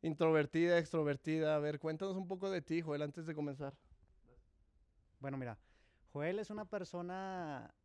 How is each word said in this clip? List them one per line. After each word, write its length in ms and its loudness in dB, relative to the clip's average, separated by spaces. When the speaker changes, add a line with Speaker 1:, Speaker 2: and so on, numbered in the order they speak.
Speaker 1:
introvertida, 760 4
extrovertida? 760 2
A 60 4
ver, 180 0
cuéntanos 380 -2
un 100 -4
poco 240 -4
de 100 -2
ti, 200 0
Joel, 220 -2
antes 240 -4
de 80 -6
comenzar. 380 -4
Speaker 2:
Bueno, 160 -4
mira, 220 -6
Joel 280 -2
es 100 -8
una 140 -6
persona 1080 -6